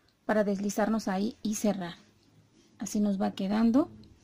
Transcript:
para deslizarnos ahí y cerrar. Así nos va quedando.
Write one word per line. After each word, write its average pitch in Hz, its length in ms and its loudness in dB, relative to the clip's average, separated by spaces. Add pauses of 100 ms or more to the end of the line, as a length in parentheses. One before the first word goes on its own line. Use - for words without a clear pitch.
(260)
para 214 180 2
deslizarnos 208 640 0
ahí 202 360 -2
y 214 120 -2
cerrar. 190 380 -2 (840)
Así 214 220 -4
nos 202 220 2
va 208 100 0
quedando. 226 580 2 (340)